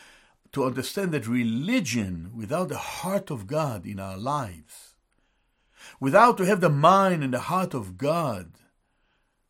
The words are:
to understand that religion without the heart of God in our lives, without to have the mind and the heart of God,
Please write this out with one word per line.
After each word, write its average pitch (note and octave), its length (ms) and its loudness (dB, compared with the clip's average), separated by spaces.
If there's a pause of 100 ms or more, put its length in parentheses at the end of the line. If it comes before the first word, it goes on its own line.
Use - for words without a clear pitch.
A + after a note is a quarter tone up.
(520)
to C3+ 140 -2
understand C3 460 -4
that B2+ 160 -4
religion A#2 1080 -2
without C#3 340 -4
the B2+ 80 -6
heart F#3+ 540 -6
of G#2+ 160 -10
God C3 380 -4
in G2+ 140 -8
our F#2+ 180 -8
lives, A2+ 800 -8 (1040)
without G3 380 6
to F#3 80 0
have F#3 160 4
the F3 80 6
mind E3+ 540 6
and C3 100 -2
the B2 60 0
heart F3+ 340 -2
of F#2+ 240 -6
God, B2+ 540 -2 (1000)